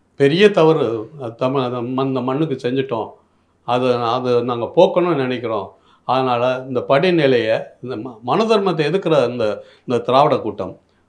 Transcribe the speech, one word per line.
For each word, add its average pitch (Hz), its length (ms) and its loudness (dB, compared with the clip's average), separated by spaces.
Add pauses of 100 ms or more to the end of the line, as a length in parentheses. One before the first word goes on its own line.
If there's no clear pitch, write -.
(200)
பெரிய 170 320 4
தவறு, 147 580 2 (120)
அ, 120 80 -8
தமிழ் 131 320 -2
அந்த 123 200 -4
மண்-, 131 260 -2
இந்த 131 140 -4
மண்ணுக்கு 135 340 -2
செஞ்சிட்டோம், 123 540 -4 (580)
அது, 127 260 0
அது 120 500 0
நாங்க 120 320 -4
போக்கணும்னு 175 500 4
நினைக்கிறோம். 113 420 -6 (400)
அதனால 127 600 0
இந்த 127 120 -4 (100)
படிநிலையை, 135 680 2 (260)
இந்த 123 140 -10
ம-, 117 260 -12
மனு 139 220 0
தர்மத்தை 196 460 0
எதிர்க்கிற 180 260 0 (140)
இந்த, 110 340 -2 (220)
இந்த 120 160 0
திராவிட 131 360 4
கூட்டம் 101 380 -8 (340)